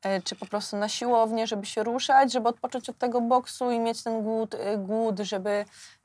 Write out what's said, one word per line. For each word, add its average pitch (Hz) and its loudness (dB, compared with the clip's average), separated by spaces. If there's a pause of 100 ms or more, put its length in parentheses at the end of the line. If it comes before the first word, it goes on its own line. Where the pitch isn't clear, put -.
e, 196 0
czy - -8
po - -12
prostu 208 -6
na 208 0
siłownię, 226 2
żeby 208 -4
się - -2
ruszać, 254 4
żeby 233 2
odpocząć 240 -4
od 247 -12
tego 247 0
boksu 247 0
i 233 0
mieć 226 -2
ten 226 -2
głód, 220 -2
y, 208 -2
głód, 214 0
żeby 208 -2 (400)